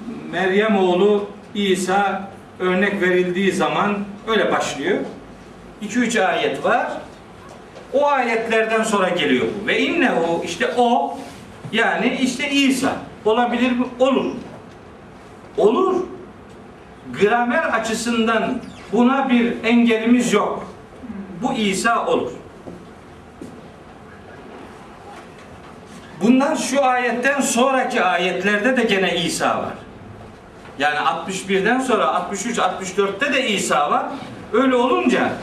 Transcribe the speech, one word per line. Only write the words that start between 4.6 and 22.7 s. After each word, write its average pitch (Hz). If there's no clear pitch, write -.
İki 233
üç 226
ayet 175
var. 226
O 285
ayetlerden 226
sonra 190
geliyor 135
bu. 117
Ve 214
innehu, 180
işte -
o, -
yani 220
işte 285
İsa. 277
Olabilir 240
mi? 247
Olur. 262
Olur. 370
Gramer 240
açısından 226
buna 247
bir 240
engelimiz 233
yok. -
Bu 262
İsa -
olur. -